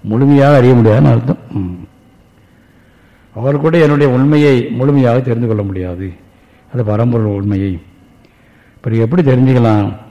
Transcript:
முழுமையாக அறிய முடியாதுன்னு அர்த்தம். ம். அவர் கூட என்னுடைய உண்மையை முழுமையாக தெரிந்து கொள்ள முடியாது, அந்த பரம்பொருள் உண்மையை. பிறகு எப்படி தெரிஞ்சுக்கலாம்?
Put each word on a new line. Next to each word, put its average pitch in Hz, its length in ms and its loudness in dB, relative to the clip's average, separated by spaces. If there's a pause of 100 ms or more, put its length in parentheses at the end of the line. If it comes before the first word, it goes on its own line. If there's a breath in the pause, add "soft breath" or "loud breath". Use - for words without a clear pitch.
(100)
முழுமையாக 139 480 2
அறிய 123 200 4
முடியாதுன்னு 117 340 4
அர்த்தம். 120 280 -2 (180)
ம். 90 200 -8 (1600 soft breath)
அவர் 135 280 -2
கூட 160 100 0 (100)
என்னுடைய 147 320 2
உண்மையை 143 400 2 (220)
முழுமையாக 131 400 0 (100)
தெரிந்து 117 200 -4
கொள்ள 107 200 -4
முடியாது, 90 380 -8 (640 soft breath)
அந்த 123 200 -6
பரம்பொருள் 110 480 -2
உண்மையை. 98 340 -4 (1080 soft breath)
பிறகு 113 220 -2
எப்படி 165 260 0
தெரிஞ்சுக்கலாம்? 120 580 2 (220)